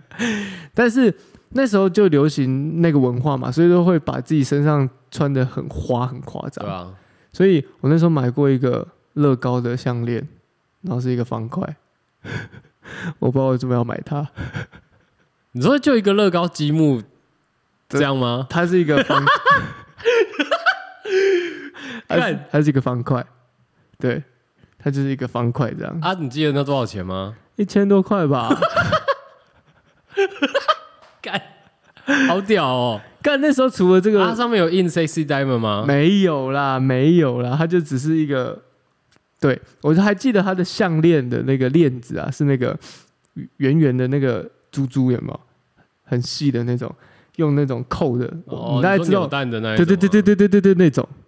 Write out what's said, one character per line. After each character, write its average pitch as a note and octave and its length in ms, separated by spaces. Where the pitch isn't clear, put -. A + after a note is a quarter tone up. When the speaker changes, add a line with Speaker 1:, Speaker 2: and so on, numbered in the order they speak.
Speaker 1:
<laughs> F#3 320
但 A#3 180
是 A#3 240
那 C4+ 160
时 G#3 100
候 G3 120
就 G3 200
流 D3 180
行 C#3+ 540
那 E3+ 100
个 D3 80
文 B2 220
化 C#3 160
嘛， B2+ 160
所 D#3 100
以 F3 60
都 F3 160
会 F3 140
把 C3 220
自 B2+ 140
己 D3 80
身 C#3+ 220
上 D3 240
穿 C#3+ 220
得 C3 120
很 - 240
花、 B2 380
很 B2+ 160
夸 - 260
张。 - 160
Speaker 2:
对 G2+ 80
啊。 F2+ 180
Speaker 1:
所 F#3 140
以 E3+ 160
我 C3+ 100
那 E3 80
时 E3 60
候 E3+ 60
买 C3 200
过 C#3 180
一 C3+ 100
个 B2 280
乐 C#3+ 220
高 B2 240
的 A#2+ 160
项 A#2+ 300
链， A#2+ 200
然 E3+ 140
后 B2 60
是 B2+ 100
一 B2 60
个 A#2+ 80
方 A2+ 240
块。 D3+ 280
<laughs> - 1000
我 B2+ 100
不 C3 80
知 C3+ 40
道 C3 80
为 B2+ 80
什 B2+ 100
么 B2 60
要 A#2+ 100
买 A#2 200
它。 D3 220
Speaker 2:
你 B2 80
说 A#3+ 180
就 C#4 180
一 A3+ 40
个 G3+ 140
乐 G3+ 160
高 E3+ 180
积 D3+ 240
木 D3 300
这 C#3 120
样 C#3 160
吗？ B2 320
Speaker 1:
它 E3+ 180
是 F3+ 140
一 F3 40
个 D3+ 200
方-， - 200
<laughs> - 40
它 E3 80
是， E3+ 40
Speaker 2:
干。 D3+ 300
Speaker 1:
它 D3 100
是 D3+ 100
一 - 20
个 C3+ 80
方 B2 220
块， B2 220
对， B2+ 220
它 D3 120
就 C#3 100
是 C#3 100
一 C3+ 60
个 B2 120
方 A#2 240
块 A#2+ 200
这 - 120
样。 - 160
Speaker 2:
啊， E3+ 140
你 D#3+ 140
记 D3 160
得 D3+ 60
那 C#3+ 140
多 C#3+ 100
少 C3 100
钱 G2+ 220
吗？ F#2+ 300
Speaker 1:
一 G#3+ 100
千 G3+ 240
多 G3 140
块 F#3+ 240
吧。 B2 280
<laughs> - 40
Speaker 2:
干， F#3+ 180
好 G3 140
屌 G3 260
哦。 B2 340
Speaker 1:
干， C#4+ 180
那 D4 120
时 C4 100
候 C4 60
除 F#3 260
了 F#3 60
这 G3+ 100
个 G3+ 140
Speaker 2:
啊， F#3 100
上 A#3+ 160
面 A3+ 80
有 E3+ 120
印 F3+ 180
Sexy D#3+ 360
Diamond C3+ 340
吗？ G#2+ 280
Speaker 1:
没 D#3 360
有 C#3+ 280
啦， C3+ 300
没 C3 360
有 B2+ 260
啦， B2 140
它 D#3+ 100
就 F3 140
只 D3 180
是 D#3 180
一 D#3 100
个， C3 340
对， C3+ 220
我 D3+ 120
就 E3+ 60
还 G#3 140
记 B3 180
得 G3 100
它 F#3+ 120
的 F3+ 100
项 F3 380
链 D#3 260
的 A#2+ 140
那 C3+ 160
个 B2+ 100
链 C3+ 320
子 - 180
啊， - 120
是 D3 140
那 C#3 120
个 A#2 200
圆 C#3 200
圆 C#3 160
的 B2+ 140
那 C#3 100
个 B2 320
珠 C#3 140
珠， B2+ 260
有 B2 80
没 - 80
有？ - 120
很 B2 160
细 C#3 300
的 A#2+ 140
那 B2 120
种， A#2+ 160
用 D3+ 180
那 C#3+ 120
种 B2+ 220
扣 B2+ 300
的， B2 80
Speaker 2:
哦， B2 300
Speaker 1:
你 C3 60
大 F#3+ 140
概 - 20
知 E3+ 60
道。 - 0
Speaker 2:
你 - 80
说 G3 80
扭 E3 80
蛋 C#3 200
的 A#2 120
那 A2 140
一 - 20
种 F3 80
吗？ - 20
Speaker 1:
对， F#3+ 100
对， F#3+ 120
对， G3+ 140
对， G3+ 120
对， G3+ 140
对， - 0
对， G3 120
对， F#3+ 140
对， F3+ 100
那 D#3 60
种。 - 160